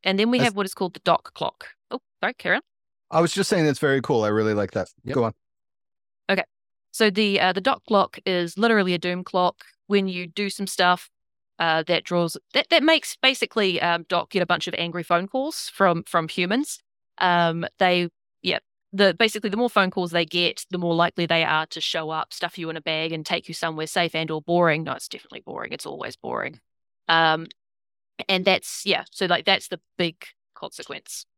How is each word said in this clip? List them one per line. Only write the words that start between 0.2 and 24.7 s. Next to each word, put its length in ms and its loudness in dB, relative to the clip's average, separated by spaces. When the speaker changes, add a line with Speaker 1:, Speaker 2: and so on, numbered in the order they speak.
Speaker 1:
we 80 4
Speaker 2:
That's 100 4
Speaker 1:
have 80 -2
what 100 -2
is 80 -10
called 200 -4
the 60 -20
Doc 340 0
clock. 340 -6
Oh, 100 -6
sorry, 140 -2
carry 220 -2
on. 60 -4
Speaker 2:
I 100 4
was 120 4
just 160 0
saying 180 4
that's 120 2
very 240 2
cool. 220 2
I 40 2
really 260 2
like 180 0
that. 160 -2
Speaker 3:
Yep. 100 -8
Speaker 2:
Go 100 2
on. 100 -2
Speaker 1:
Okay. 160 0
So 180 4
the, 300 2
uh, 120 4
the 80 -2
Doc 260 0
clock 400 2
is 320 -2
literally 360 4
a 40 -2
Doom 260 -4
clock. 320 2
When 220 2
you 180 -8
do 240 -4
some 160 -6
stuff, 420 2
uh, 240 0
that 180 0
draws, 340 0
that, 160 0
that 120 4
makes 400 2
basically, 580 0
um, 280 0
Doc 220 -2
get 120 0
a 40 0
bunch 200 -2
of 100 -6
angry 280 -6
phone 240 0
calls 400 -6
from, 360 2
from 220 0
humans. 540 -2
Um, 480 2
they, 300 2
yeah, 160 -2
the, 240 4
basically 340 0
the 80 -4
more 120 0
phone 200 2
calls 200 -4
they 140 0
get, 460 -2
the 80 -6
more 160 0
likely 320 0
they 180 2
are 220 0
to 140 -12
show 300 -6
up, 220 -6
stuff 260 -8
you 120 -8
in 80 -8
a 20 -10
bag 320 -4
and 120 -8
take 220 -4
you 80 -12
somewhere 320 -4
safe 280 -2
and 160 -4
or 100 -4
boring. 420 2